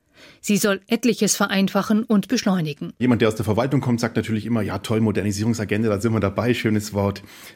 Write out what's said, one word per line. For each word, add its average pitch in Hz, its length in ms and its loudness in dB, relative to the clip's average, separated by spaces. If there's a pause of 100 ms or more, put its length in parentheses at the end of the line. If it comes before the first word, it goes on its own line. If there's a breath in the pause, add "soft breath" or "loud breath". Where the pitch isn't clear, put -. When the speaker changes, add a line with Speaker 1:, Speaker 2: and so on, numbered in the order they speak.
(420 loud breath)
Speaker 1:
Sie 208 160 2
soll 196 300 0
etliches 226 480 0
vereinfachen 202 640 0
und 208 260 0
beschleunigen. 180 680 -2
Speaker 2:
Jemand, 120 240 2
der 110 60 4
aus 107 80 0
der 104 80 -4
Verwaltung 123 360 2
kommt, 117 200 0
sagt 120 160 -2
natürlich 110 280 -2
immer, 113 160 -2
„Ja, 98 180 -4
toll, 110 220 -2
Modernisierungsagenda, 104 880 0
da 101 100 0
sind 113 140 0
wir 110 80 2
dabei, 101 320 0
schönes 107 400 0
Wort.“ 101 300 -2 (340 loud breath)